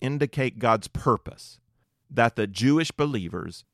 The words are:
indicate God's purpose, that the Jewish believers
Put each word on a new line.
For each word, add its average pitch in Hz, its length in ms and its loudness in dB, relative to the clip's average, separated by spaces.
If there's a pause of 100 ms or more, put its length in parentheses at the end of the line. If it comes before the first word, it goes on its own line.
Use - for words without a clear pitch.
indicate 135 580 -2
God's 113 300 2
purpose, - 680 -4 (520)
that 117 260 2
the 107 100 0
Jewish 131 440 2
believers 92 840 -6